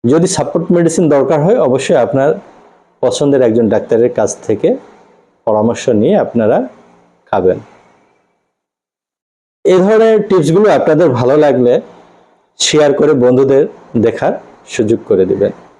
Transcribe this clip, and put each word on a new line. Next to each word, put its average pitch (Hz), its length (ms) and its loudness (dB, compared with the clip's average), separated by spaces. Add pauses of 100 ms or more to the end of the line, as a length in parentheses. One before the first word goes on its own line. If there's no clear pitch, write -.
যদি 165 200 2
সাপোর্ট - 440 -4
মেডিসিন 170 380 0
দরকার 143 340 0
হয়, 226 160 0
অবশ্যই 135 360 0
আপনার 135 400 0 (640)
পছন্দের 139 400 0
একজন 113 280 0
ডাক্তারের 113 440 0
কাছ - 280 -4
থেকে 151 340 -2 (720)
পরামর্শ 113 440 -2
নিয়ে 131 280 0
আপনারা 127 500 -2 (580)
খাবেন। 92 340 -2 (2000)
এই 185 140 2
ধরনের 214 500 2
টিপসগুলো 185 440 2
আপনাদের 156 380 2
ভালো 123 280 0
লাগলে 131 440 2 (760)
শেয়ার 147 360 0
করে 151 200 0
বন্ধুদের 131 540 2 (300)
দেখার 117 360 -2 (340)
সুযোগ 110 380 -2
করে 95 200 2
দিবেন। 98 260 -2 (280)